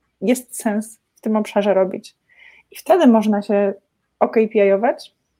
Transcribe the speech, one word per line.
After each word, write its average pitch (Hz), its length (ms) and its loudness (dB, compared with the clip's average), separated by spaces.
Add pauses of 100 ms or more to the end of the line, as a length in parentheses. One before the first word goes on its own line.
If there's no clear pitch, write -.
(200)
jest 254 420 -4
sens 214 360 -6 (160)
w - 60 -20
tym 220 160 -2
obszarze 208 380 0
robić. 190 420 -4 (540)
I - 60 -20
wtedy 330 300 2
można 214 360 2
się 202 320 -2 (460)
O - 80 2
K 233 120 0 (120)
P 202 140 2
I-ować 208 480 -2 (260)